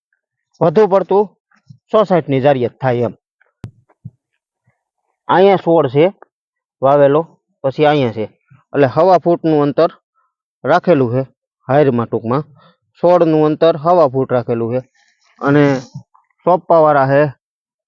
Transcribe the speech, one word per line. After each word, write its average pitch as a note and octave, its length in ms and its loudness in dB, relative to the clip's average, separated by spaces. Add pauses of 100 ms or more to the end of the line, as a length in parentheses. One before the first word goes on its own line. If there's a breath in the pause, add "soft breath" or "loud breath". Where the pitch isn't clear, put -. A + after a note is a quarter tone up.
(600)
વધુ F3 260 2
પડતું F#3+ 360 0 (680)
સો G#3+ 120 2
સાઠની D3 380 -2
જારીએ B2+ 280 0
જ - 120 -18
થાય A#2+ 260 -2
એમ. F#2+ 80 -12 (2000)
અહીંયા F3+ 380 2
છોડ D#3+ 220 2
છે C#3+ 180 0 (760)
વાવેલો, C#3+ 400 2 (420)
પછી D3 280 -2
અહીંયા B2+ 260 -2
છે, G#2+ 80 -6 (480 soft breath)
એટલે C#3 220 2
સવા F3 280 2
ફૂટનું D#3+ 420 0
અંતર D#3 240 0 (720)
રાખેલું C#3+ 500 0
છે C3 100 -4 (440)
હાયરમાં B2+ 420 0
ટૂંકમાં. A#2 340 -4 (600 soft breath)
છોડનું E3+ 420 2
અંતર D#3 320 0
સવા D#3+ 360 0
ફૂટ C3 180 -4
રાખેલું A#2 420 -4
છે B2+ 80 -6 (600)
અને C#3+ 220 2 (840)
સોંપવાવાળા D#3 680 2
છે C#3+ 120 2 (640)